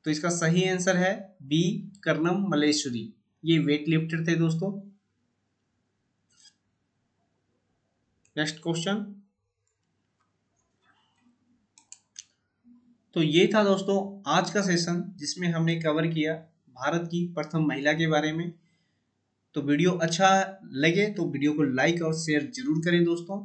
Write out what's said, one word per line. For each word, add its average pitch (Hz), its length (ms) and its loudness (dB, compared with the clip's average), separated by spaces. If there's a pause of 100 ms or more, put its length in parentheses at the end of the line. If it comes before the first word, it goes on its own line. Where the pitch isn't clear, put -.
तो 156 60 -2
इसका 160 180 -2
सही 170 400 2
आंसर 180 280 2
है 185 160 2 (300)
बी, 165 480 0 (120)
कर्णम 170 460 0
मल्लेश्वरी, 147 640 0 (300)
ये 160 160 4
वेट 147 280 0
लिफ्टर 165 400 0
थे 165 80 2
दोस्तों। 165 360 0 (3750)
Next 156 280 -2
question, 190 380 -2 (4000)
तो 170 60 2
ये 160 320 4
था 214 100 4
दोस्तों 196 340 2 (340)
आज 180 180 2
का 208 120 0
session, 175 420 0 (140)
जिसमें 180 300 -6
हमने 165 340 0
cover 160 260 0
किया 160 260 -2 (420)
भारत 160 360 -2
की 175 220 -2
प्रथम 156 340 -2
महिला 139 260 0
के 165 140 0
बारे 151 240 2
में। 170 200 -6 (1040)
तो 147 60 -2
वीडियो 147 320 2
अच्छा 170 360 2 (340)
लगे 170 460 0
तो 175 160 -4
वीडियो 139 280 0
को 151 120 0
like 151 380 0
और 160 120 0
share 151 400 -2
जरूर 156 300 -2
करें 175 180 4
दोस्तों। 175 420 -2